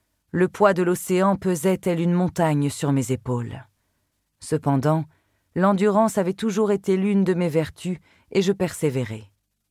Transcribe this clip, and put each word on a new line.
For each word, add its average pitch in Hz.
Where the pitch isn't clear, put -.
Le 180
poids 196
de 175
l'océan 185
pesait 185
tel 175
une 170
montagne 160
sur 143
mes 131
épaules. 123
Cependant, 147
l'endurance 202
avait 190
toujours 208
été 196
l'une 196
de 185
mes 175
vertus, 160
et 196
je 190
persévérais. 127